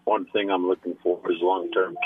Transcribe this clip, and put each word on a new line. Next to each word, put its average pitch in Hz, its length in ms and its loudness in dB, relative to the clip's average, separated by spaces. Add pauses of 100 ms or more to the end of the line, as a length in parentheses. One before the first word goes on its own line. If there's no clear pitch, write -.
one 104 220 2
thing 101 240 -2
I'm 90 160 0
looking 90 360 -2
for 90 180 0 (100)
is 85 100 0
long-term 90 640 0